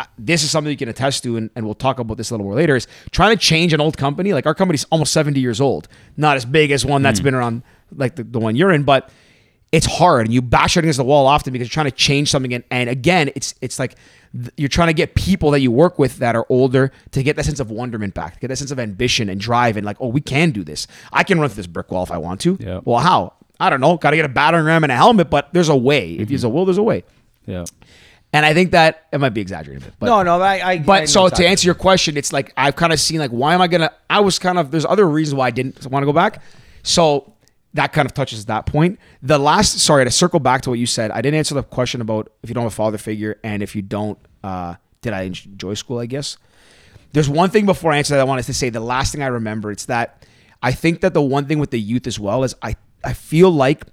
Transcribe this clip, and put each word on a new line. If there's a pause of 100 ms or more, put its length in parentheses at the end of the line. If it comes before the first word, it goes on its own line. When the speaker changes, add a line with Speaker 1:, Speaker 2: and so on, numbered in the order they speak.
Speaker 1:
uh, (140)
this
is
something
you
can
attest
to,
and,
and
we'll
talk
about
this
a
little
more
later,
is (240)
trying
to
change
an
old
company.
Like,
our
company's
almost
seventy
years
old. (280)
Not
as
big
as
one
that's
Speaker 2:
Mm.
Speaker 1:
been
around, (320)
like,
the,
the
one
you're
in,
but (600)
it's
hard,
and
you
bash
it
against
the
wall
often
because
you're
trying
to
change
something.
And,
and
again,
it's,
it's
like (360)
th-,
you're
trying
to
get
people
that
you
work
with
that
are
older (180)
to
get
that
sense
of
wonderment
back,
to
get
that
sense
of
ambition
and
drive
and,
like,
"Oh,
we
can
do
this. (260)
I
can
run
through
this
brick
wall
if
I
want
to."
Speaker 2:
Yeah.
Speaker 1:
Well,
how? (260)
I
don't
know.
Gotta
get
a
battering
ram
and
a
helmet,
but
there's
a
way.
If
there's
a
Speaker 2:
Mm-hmm.
Speaker 1:
will,
there's
a
way. (440)
Speaker 2:
Yeah. (680)
Speaker 1:
And
I
think
that
it
might
be
exaggerated
a
bit,
but
Speaker 3:
No,
no,
I,
I,
Speaker 1:
but
Speaker 3:
I
Speaker 1:
so
Speaker 3:
know
Speaker 1:
to
Speaker 3:
exactly.
Speaker 1:
answer
your
question,
it's
like,
I've
kinda
seen,
like,
why
am
I
gonna, (180)
I
was
kind
of,
there's
other
reasons
why
I
didn't
wanna
go
back. (400)
So (420)
that
kind
of
touches
that
point. (240)
The
last,
sorry,
to
circle
back
to
what
you
said,
I
didn't
answer
the
question
about (100)
if
you
don't
have
a
father
figure
and
if
you
don't, (240)
uh, (260)
did
I
enjoy
school,
I
guess. (760)
There's
one
thing
before
I
answer
that
I
wanted
to
say.
The
last
thing
I
remember,
it's
that (360)
I
think
that
the
one
thing
with
the
youth
as
well
is
I, (300)
I
feel
like